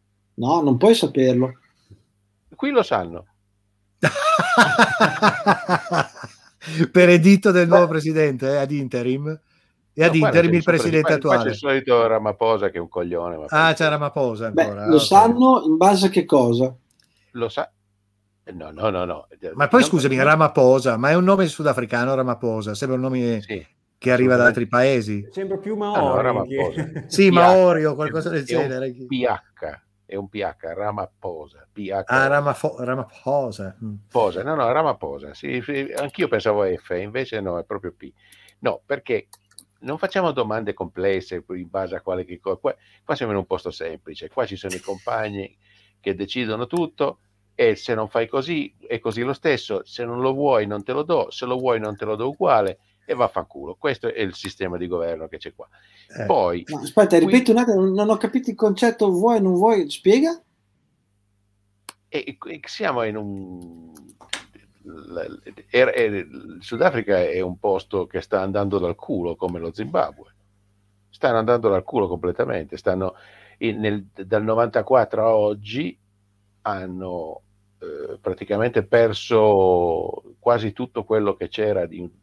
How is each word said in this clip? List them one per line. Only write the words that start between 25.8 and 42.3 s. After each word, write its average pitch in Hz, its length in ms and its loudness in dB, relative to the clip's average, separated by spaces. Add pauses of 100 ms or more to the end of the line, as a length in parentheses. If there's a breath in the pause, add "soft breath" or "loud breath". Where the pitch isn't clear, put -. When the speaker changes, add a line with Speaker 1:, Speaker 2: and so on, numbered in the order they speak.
Speaker 4:
Maori 139 300 2
Speaker 2:
Ramaphosa. 117 600 -4
Speaker 4:
che - 240 -12
Speaker 3:
Sì, 196 200 4
Speaker 2:
P - 20 8
H, 175 40 4
Speaker 3:
Maori 175 500 6
o 151 100 0
qualcosa 151 340 -4
del 156 160 -4
Speaker 2:
è 151 120 -6
un 156 60 0
Speaker 3:
genere. 131 300 -6
Speaker 2:
P 127 340 -6
H, 80 560 -8 (240)
è - 80 -14
un 98 140 -8
P 98 80 -20
H, 95 200 -6 (180)
Ramaphosa, 95 1000 -10
P 101 180 -10
H. 98 160 -4
Speaker 3:
Ah, 135 220 2
Ramafo-, 143 500 -2
Ramaphosa. 127 1080 -6
Mm. 107 100 -10 (140)
Speaker 2:
Posa, 104 360 -2
no, 151 100 -4
no, 123 160 0
Ramaphosa, 73 640 -4
sì, 131 300 -6
sì, 139 320 -6
anch'io 147 320 -4
pensavo 104 360 0
F, 92 320 -4
invece 110 440 -6
no, 90 180 -6
è 82 60 -10
proprio 98 320 -10
P. - 160 -20 (480 soft breath)
No, - 260 -4
perché 127 400 -6 (540)
non 135 180 -10
facciamo 185 340 -2
domande 110 420 -4
complesse 90 760 -4
in 90 200 -12
base 95 240 -6
a 87 60 -10
quale 92 240 -6
che 87 160 -16